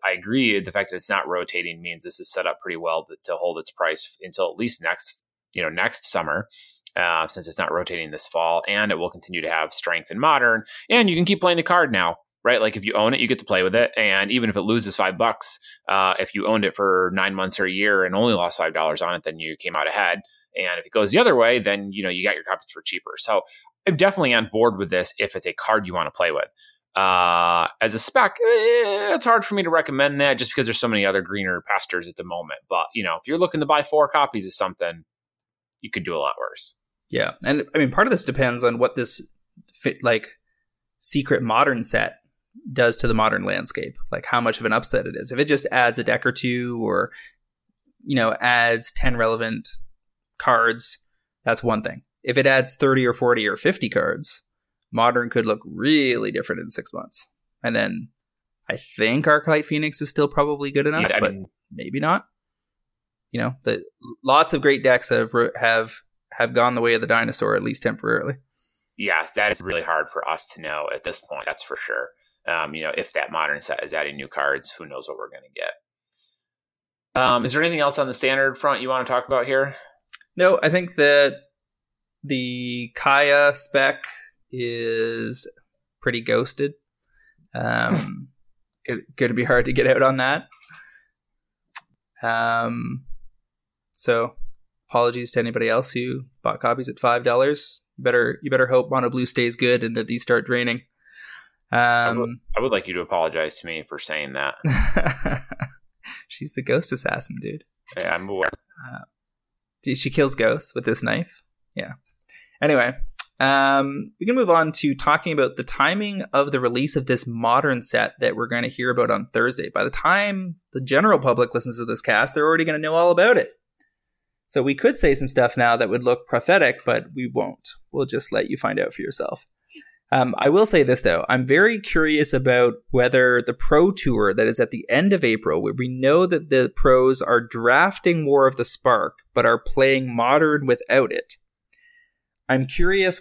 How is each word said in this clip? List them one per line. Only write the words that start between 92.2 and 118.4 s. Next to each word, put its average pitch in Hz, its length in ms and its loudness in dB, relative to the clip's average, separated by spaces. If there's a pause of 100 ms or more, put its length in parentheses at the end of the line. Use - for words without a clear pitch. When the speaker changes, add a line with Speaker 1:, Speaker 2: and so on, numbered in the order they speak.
Speaker 2:
Um, 117 800 -2 (880)
so 117 420 -2 (540)
apologies 120 440 0
to 123 80 -4
anybody 113 280 -2
else 120 220 0
who 127 340 -6 (180)
bought 110 180 -4
copies 127 280 -2
at - 100 -12
five 120 240 2
dollars. 131 600 0 (140)
You 131 80 -6
better, 123 380 2
you 143 80 -6
better 131 160 4
hope 127 240 2
Mono 127 200 0
Blue 123 160 -2
stays 120 300 -2
good 123 260 2
and 113 140 -4
that 113 100 -4
these 120 160 -6
start 120 240 0
draining. 123 360 -2 (880)
Speaker 1:
I 120 420 2
would, 120 100 -2
Speaker 2:
Um, 120 180 -8 (160)
Speaker 1:
I 110 40 -2
would 123 120 -2
like 95 160 0
you 92 60 -6
to 87 60 -4
apologize 80 600 -2
to - 60 -14
me 80 220 -10
for 73 100 -12
saying 73 360 -8
that. 69 200 -4 (100)
Speaker 2:
<laughs> 135 800 0 (840)
She's - 260 -14
the 135 80 -6
ghost 131 300 -2
assassin, - 500 -6
dude. 107 220 -10 (340)
Speaker 1:
Yeah, 87 160 -4
I'm 92 140 -6
aware. 95 220 -2 (360)
Speaker 2:
Uh, 123 140 -14 (920)
she - 160 -2
kills 139 240 2
ghosts 117 400 0
with 123 100 -6
this 113 180 -2
knife. 117 400 -6 (320)
Yeah. - 180 -10 (680)
Anyway, 131 300 2 (480)
um, 139 800 2
we 180 80 -6
can 240 80 2
move 233 160 2
on 160 220 4
to 143 220 0
talking 156 380 0
about 147 240 0
the 123 80 -6
timing 196 580 -2 (100)
of 139 200 2
the 131 80 0
release 127 360 0
of 131 100 -4
this 123 200 0
Modern 120 560 2
set 113 380 0
that 117 160 2
we're 117 120 -4